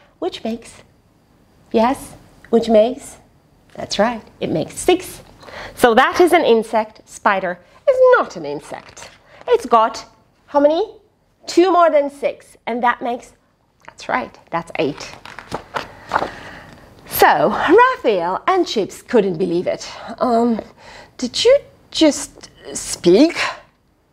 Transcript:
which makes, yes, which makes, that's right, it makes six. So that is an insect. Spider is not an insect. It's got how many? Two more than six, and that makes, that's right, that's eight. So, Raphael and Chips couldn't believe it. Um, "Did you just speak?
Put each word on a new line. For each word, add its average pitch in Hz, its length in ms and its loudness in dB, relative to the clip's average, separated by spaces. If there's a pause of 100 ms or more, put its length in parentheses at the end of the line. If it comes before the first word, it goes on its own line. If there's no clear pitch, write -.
(180)
which - 260 -10
makes, - 380 -12 (920)
yes, 226 440 -2 (340)
which 226 200 0
makes, 226 500 0 (560)
that's - 240 -10
right, 220 240 -2 (160)
it - 100 -6
makes - 240 -6
six. - 480 -2 (540)
So 240 180 2
that 277 260 2
is 339 140 6
an 330 100 4
insect. 220 640 0
Spider 190 520 -2 (280)
is 508 100 2 (200)
not - 180 -4
an 156 120 -10
insect. - 640 -14 (360)
It's 453 200 0
got 233 400 0 (400)
how 294 120 0
many? 320 380 0 (480)
Two 359 260 2
more 339 200 4
than 285 180 0
six, - 560 -10
and 233 160 -6
that 240 180 -2
makes, 240 360 -10 (500)
that's - 240 -16
right, - 300 -6 (100)
that's 165 300 -8
eight. - 360 -6 (1900)
So, 160 420 2
Raphael 285 960 0
and 359 220 0
Chips - 340 -6
couldn't 190 360 0
believe 170 300 -4
it. - 220 -8 (300)
Um, 233 400 0 (580)
"Did - 260 -6
you 539 160 4 (300)
just - 600 -2 (240)
speak? 226 640 2 (760)